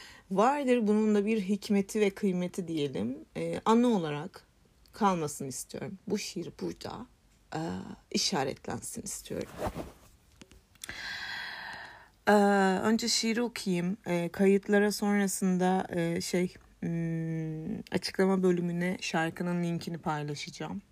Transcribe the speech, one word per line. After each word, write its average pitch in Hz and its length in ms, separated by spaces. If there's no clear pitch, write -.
Vardır 247 560
bunun 214 280
da 202 100
bir 220 160
hikmeti 202 580
ve 202 100
kıymeti 180 580
diyelim. 165 500
Ee, 165 280
anı 233 220
olarak 160 600
kalmasını 165 540
istiyorum. - 500
Bu 214 100
şiir 170 340
burada, 185 460
e, 156 40
işaretlensin - 920
istiyorum. - 480
Ee, 208 40
önce 226 240
şiiri 226 340
okuyayım. 185 560
Ee, 170 260
kayıtlara 202 580
sonrasında, 190 1000
e, 170 320
şey, 180 320
hmm, 160 1000
açıklama 190 520
bölümüne 175 580
şarkının 175 600
linkini 170 340
paylaşacağım. 151 840